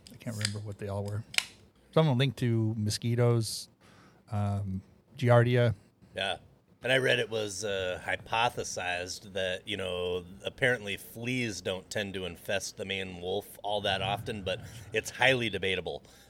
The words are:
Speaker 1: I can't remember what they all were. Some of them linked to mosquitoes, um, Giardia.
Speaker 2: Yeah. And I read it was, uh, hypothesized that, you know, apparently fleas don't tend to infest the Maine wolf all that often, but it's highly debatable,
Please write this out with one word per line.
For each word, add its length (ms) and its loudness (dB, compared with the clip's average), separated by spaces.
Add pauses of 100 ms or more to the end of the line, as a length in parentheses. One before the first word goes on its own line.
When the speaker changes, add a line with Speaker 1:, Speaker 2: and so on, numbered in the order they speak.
(120)
Speaker 1:
I 60 -18
can't 180 -8
remember 240 -4
what 180 -10
they 100 -8
all 160 -4
were. 180 -6 (680)
Some 140 6
of 60 4
them 60 2
linked 200 0
to 400 2
mosquitoes, 880 2 (640)
um, 480 -2 (380)
Giardia. 560 8 (420)
Speaker 2:
Yeah. 200 0 (460)
And 80 0
I 80 6
read 200 4
it 100 0
was, 360 -4
uh, 420 -2
hypothesized 1300 -2
that, 340 -4
you 80 -2
know, 480 -2 (200)
apparently 520 0
fleas 640 -4
don't 300 -4
tend 240 -2
to 100 -4
infest 540 -6
the 60 -6
Maine 360 -6
wolf 260 -2 (160)
all 200 0
that 200 2
often, 400 -2
but 180 -2 (320)
it's 180 -2
highly 400 4
debatable, 520 -2 (280)